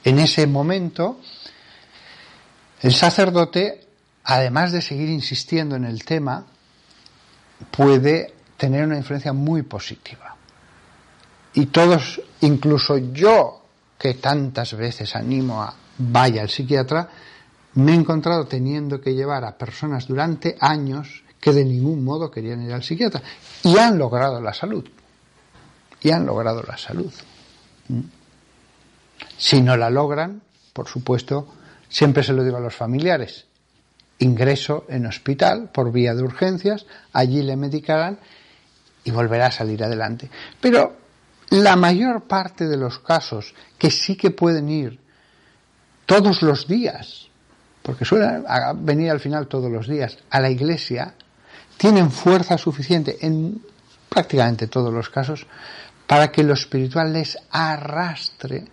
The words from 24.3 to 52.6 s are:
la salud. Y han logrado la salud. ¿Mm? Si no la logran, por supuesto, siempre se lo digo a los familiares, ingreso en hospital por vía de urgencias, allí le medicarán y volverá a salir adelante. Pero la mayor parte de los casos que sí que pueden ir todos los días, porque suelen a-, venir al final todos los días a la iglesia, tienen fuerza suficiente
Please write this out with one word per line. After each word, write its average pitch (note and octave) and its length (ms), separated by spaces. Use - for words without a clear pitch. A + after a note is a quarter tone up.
la G#2+ 120
salud. F#3+ 320
Y D3+ 100
han E3 140
logrado A2+ 380
la - 140
salud. F3 360
¿Mm? B2 140
Si C#3 240
no B2+ 160
la A#2 120
logran, D3+ 520
por B2+ 140
supuesto, B2+ 600
siempre C#3+ 360
se C#3 100
lo C3 100
digo B2+ 140
a B2 40
los A#2 140
familiares, C3+ 680
ingreso B2+ 680
en B2 180
hospital F3 680
por A#2+ 180
vía A#2+ 220
de B2 100
urgencias, F#3 600
allí C3 280
le C3+ 140
medicarán D#3 640
y B2 80
volverá A#2 360
a A#2+ 40
salir A2 320
adelante. A2+ 460
Pero A#3+ 360
la G3 260
mayor F3+ 480
parte F#3 420
de D3 120
los B2+ 220
casos - 540
que - 140
sí - 240
que F#3 160
pueden D#3+ 380
ir C3 300
todos G3 360
los D3 260
días, - 600
porque B2+ 240
suelen G#3 420
a-, B2+ 260
venir D#3 380
al D3 80
final C#3+ 280
todos B2+ 240
los A2 160
días C#3 300
a C#3 100
la C3 100
iglesia, C3+ 680
tienen G3 320
fuerza F3 480
suficiente C#3+ 680